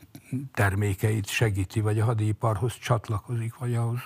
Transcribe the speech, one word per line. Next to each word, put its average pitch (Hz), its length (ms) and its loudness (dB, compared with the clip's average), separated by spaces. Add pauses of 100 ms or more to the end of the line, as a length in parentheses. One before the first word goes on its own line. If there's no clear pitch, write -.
(540)
termékeit 104 720 2
segíti, 101 540 0
vagy 107 180 2
a 107 60 2
hadiparhoz 110 680 0
csatlakozik, 113 840 -4
vagy 120 180 -2
ahhoz 117 300 0